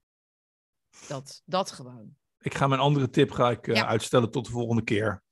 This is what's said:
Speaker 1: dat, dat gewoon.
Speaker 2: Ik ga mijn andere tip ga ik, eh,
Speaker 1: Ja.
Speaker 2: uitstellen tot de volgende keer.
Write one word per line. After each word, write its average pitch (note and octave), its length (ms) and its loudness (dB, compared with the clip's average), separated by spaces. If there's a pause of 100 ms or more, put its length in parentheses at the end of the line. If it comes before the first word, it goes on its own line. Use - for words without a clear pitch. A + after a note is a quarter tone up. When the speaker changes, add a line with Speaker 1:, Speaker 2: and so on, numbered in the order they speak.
(1080)
Speaker 1:
dat, - 360 -14
dat F#3 260 -4
gewoon. B2 460 -18 (220)
Speaker 2:
Ik - 160 -6
ga C#3+ 120 2
mijn C3+ 140 2
andere C#3+ 300 2
tip C#3+ 200 4
ga A#2+ 200 2
ik, - 180 -4
eh, A2+ 60 0
Speaker 1:
Ja. G#2+ 120 2
Speaker 2:
uitstellen A2+ 440 2
tot B2+ 140 -4
de A2+ 60 -14
volgende A#2 340 -2
keer. G#2+ 480 -2